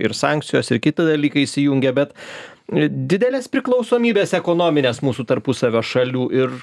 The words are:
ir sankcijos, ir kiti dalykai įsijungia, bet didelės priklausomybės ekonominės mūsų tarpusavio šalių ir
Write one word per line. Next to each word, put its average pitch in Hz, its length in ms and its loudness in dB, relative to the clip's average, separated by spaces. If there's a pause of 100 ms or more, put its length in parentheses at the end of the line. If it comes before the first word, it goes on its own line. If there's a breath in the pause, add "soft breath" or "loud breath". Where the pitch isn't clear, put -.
ir 113 100 -2
sankcijos, 139 560 0
ir 120 100 2
kiti 151 220 0
dalykai 147 460 2
įsijungia, 135 480 2
bet 139 160 0 (580 loud breath)
didelės 170 760 0
priklausomybės 240 880 0
ekonominės 165 640 2
mūsų 131 260 -2
tarpusavio 120 600 0
šalių 127 460 -2
ir 127 320 0